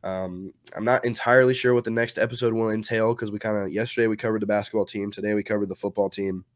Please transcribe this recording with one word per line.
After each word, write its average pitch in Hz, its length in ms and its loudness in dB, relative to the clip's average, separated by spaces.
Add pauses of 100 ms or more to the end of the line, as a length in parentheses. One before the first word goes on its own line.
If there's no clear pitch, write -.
Um, 92 500 -8 (220)
I'm 107 100 -4
not 123 180 2
entirely 127 500 4
sure 123 200 2
what 120 100 4
the 117 60 -4
next 117 300 -2
episode 117 340 0
will 113 160 0
entail 110 460 0
'cause 107 160 -6
we 104 80 -6
kinda, 104 300 -2
yesterday 113 380 0
we 110 80 2
covered 110 280 -2
the - 20 -2
basketball 104 400 0
team. 101 260 -6
Today 104 220 -2
we 104 100 0
covered 104 240 -2
the 92 80 -6
football 98 340 -2
team. 95 360 -6 (100)